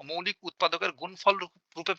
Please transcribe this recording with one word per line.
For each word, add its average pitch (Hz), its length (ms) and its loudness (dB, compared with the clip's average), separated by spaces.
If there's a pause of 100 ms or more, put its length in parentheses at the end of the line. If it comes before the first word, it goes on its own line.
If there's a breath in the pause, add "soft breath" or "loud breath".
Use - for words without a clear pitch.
মৌলিক 180 280 -2 (120)
উৎপাদকের 170 420 2 (100)
গুণফল 190 400 2
রূপ-, - 200 -10 (160)
রূপে 170 220 0